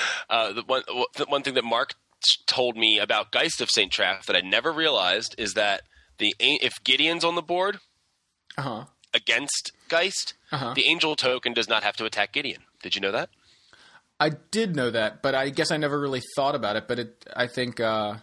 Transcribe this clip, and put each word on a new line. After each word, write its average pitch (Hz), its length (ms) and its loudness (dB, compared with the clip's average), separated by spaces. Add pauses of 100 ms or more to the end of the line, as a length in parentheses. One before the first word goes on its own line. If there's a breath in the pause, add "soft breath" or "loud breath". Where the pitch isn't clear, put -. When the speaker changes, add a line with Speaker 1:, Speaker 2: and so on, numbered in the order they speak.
Speaker 1:
<laughs> - 260 -4
uh, 110 220 0
the 113 140 -6
one, 131 200 0
w-, 123 200 -2 (100)
the 143 100 -2
one 139 160 0
thing 135 120 -4
that 120 100 2
Mark 117 300 -2 (300)
t-, - 220 4
told 123 300 0
me 110 220 6
about 107 340 0
Geist 143 280 0
of 120 100 -2
Saint 98 220 2
Traff 95 340 0
that 95 100 2
I 90 40 6
never 110 320 0
realized 113 640 0
is 104 160 -4
that 104 280 2 (360 soft breath)
the 104 220 0
a-, 135 240 4
if 120 80 0 (120)
Gideon's 156 400 2
on 170 120 2
the 170 60 -2
board 185 360 -2 (800)
Speaker 2:
Uh-huh. 131 260 -6 (280)
Speaker 1:
against 120 600 -2 (160)
Geist, 175 460 0 (180)
Speaker 2:
Uh-huh. 131 220 -4
Speaker 1:
the 131 120 4
Angel 156 300 2
token 127 380 0
does 113 140 0
not 110 160 2
have 104 120 0
to 110 100 -4
attack 104 260 -2
Gideon. 143 300 -6 (200)
Did 92 120 -4
you 101 60 -4
know 98 120 0
that? 139 160 -2 (920 soft breath)
Speaker 2:
I 156 100 4 (220)
did 196 240 0
know 123 140 0
that, 107 320 -2
but 135 120 2
I 135 140 0
guess 151 240 0
I 156 40 0
never 147 220 0
really 135 240 -2 (140)
thought 143 180 2
about 107 220 0
it, 107 100 -4
but 120 140 -2
it, - 340 -12
I 120 140 0
think, 123 320 -4
uh, 110 420 0